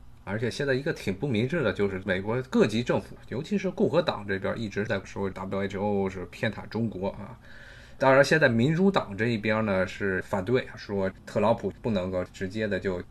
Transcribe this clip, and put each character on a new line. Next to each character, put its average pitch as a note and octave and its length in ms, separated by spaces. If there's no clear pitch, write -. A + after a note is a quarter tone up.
而 G2+ 160
且 A#2 120
现 D3 160
在 C3+ 80
一 C3+ 80
个 D#3+ 100
挺 - 180
不 C#3 160
明 A#2+ 200
智 E3 160
的 G2+ 100
就 G2+ 160
是 F#2+ 160
美 F#2+ 160
国 A2 220
各 G3 240
级 A2 160
政 C3 180
府， - 160
尤 A2+ 140
其 G3 160
是 F#3+ 140
共 F#3+ 180
和 D3 120
党 G#2+ 260
这 G2 100
边 G2 180
一 A2 140
直 G2+ 160
在 G2 180
说 G2 260
W F#2+ 320
H G2 160
O G2+ 300
是 F2+ 200
偏 - 240
袒 F#2 180
中 A2+ 180
国 G2 220
啊。 - 280
当 C3+ 160
然 C#3 100
现 D#3 160
在 D3+ 80
民 A#2+ 280
主 F#3+ 160
党 G2+ 260
这 A2 100
一 A#2+ 100
边 A2 280
呢 F#2+ 220
是 F#2+ 340
反 G2 240
对， A#2+ 300
说 G2 340
特 - 140
朗 G#2+ 160
普 F#2+ 160
不 B2+ 80
能 F#2+ 220
够 F2+ 140
直 - 220
接 G#2+ 200
的 F#2+ 120
就 F2+ 320